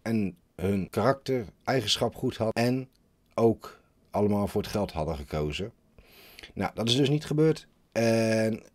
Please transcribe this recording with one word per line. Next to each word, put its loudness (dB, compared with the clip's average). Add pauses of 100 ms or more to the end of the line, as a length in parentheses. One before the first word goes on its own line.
en -2 (200)
hun 0
karaktereigenschap 0
goed -6
had. 0
En 0 (460)
ook 2 (320)
allemaal 2
voor -2
het -6
geld -2
hadden -4
gekozen. -4 (840)
Nou, -4
dat -2
is 2
dus 4
niet 0
gebeurd. 0 (240)
En 2 (120)